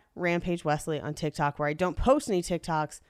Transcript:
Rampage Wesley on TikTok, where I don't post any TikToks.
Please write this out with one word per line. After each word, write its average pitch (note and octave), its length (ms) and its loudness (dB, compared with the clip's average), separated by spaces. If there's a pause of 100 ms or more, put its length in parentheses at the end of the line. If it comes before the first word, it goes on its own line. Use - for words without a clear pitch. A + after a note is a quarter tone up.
(140)
Rampage E3+ 500 0
Wesley D3+ 360 0
on D3+ 140 -6
TikTok, D3 440 -2
where D3 100 0
I D3+ 40 0
don't E3+ 240 0
post - 320 4
any F#3 140 2
TikToks. D#3+ 680 -2